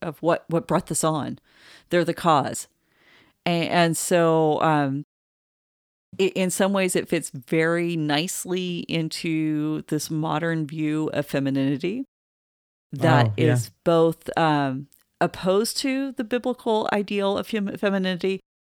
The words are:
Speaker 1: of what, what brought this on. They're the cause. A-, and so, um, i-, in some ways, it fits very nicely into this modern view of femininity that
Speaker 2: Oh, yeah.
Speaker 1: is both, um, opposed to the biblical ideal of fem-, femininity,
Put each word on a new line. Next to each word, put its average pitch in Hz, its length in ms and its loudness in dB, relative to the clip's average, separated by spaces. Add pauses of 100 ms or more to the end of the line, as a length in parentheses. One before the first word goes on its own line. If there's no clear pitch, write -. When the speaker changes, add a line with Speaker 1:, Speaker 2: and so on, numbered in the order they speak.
Speaker 1:
of 165 220 -8
what, 160 240 2
what 160 220 -2
brought 175 180 0
this - 160 -2
on. 147 380 -2 (500)
They're 175 140 4
the 165 100 -2
cause. - 540 0 (760)
A-, 165 220 0
and 165 300 2
so, 160 680 2
um, 147 420 2 (1160)
i-, 190 160 4
in 185 140 0
some 196 220 0
ways, 190 220 0
it 156 140 -2
fits 165 220 -2
very 170 680 0
nicely 175 920 -2
into 156 1000 -2
this 151 200 -4
modern 160 600 -2
view 156 440 -2
of 143 140 -2
femininity 139 800 -2 (880)
that 131 380 4
Speaker 2:
Oh, 104 60 -4
yeah. - 180 4
Speaker 1:
is 123 180 -2 (120)
both, 165 540 2
um, 143 480 0 (340)
opposed 190 580 0
to 269 340 -2
the 254 100 -6
biblical 233 680 -2
ideal 202 440 0
of 202 120 -6
fem-, 202 280 -4
femininity, 190 640 -2 (220)